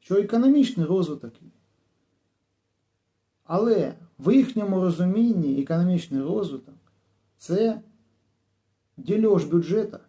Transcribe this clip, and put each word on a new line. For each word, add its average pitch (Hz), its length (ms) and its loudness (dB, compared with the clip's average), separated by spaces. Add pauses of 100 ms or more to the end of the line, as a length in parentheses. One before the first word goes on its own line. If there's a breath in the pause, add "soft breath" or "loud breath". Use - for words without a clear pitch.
що - 140 -6
економічний 233 720 2
розвиток 151 460 -4 (100)
є. - 60 -20 (2000)
Але 185 500 0 (240)
в 165 160 2
їхньому 202 460 2
розумінні 180 840 0
економічний 170 600 -2
розвиток — 165 520 -6 (640)
це 220 420 -2 (1160)
дільож 196 480 0
бюджету 170 540 -2 (100)